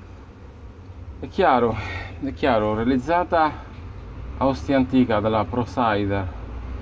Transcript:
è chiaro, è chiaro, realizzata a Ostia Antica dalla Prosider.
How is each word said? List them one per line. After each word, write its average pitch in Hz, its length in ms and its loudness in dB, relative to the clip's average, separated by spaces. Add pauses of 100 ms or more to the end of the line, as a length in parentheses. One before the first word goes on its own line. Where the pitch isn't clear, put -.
(1200)
è 139 100 -10
chiaro, 123 460 4 (500)
è 135 80 -4
chiaro, 110 420 2
realizzata 151 800 2 (840)
a 127 100 2
Ostia 135 300 0
Antica 127 420 4
dalla 107 260 2
Prosider. 104 880 0 (500)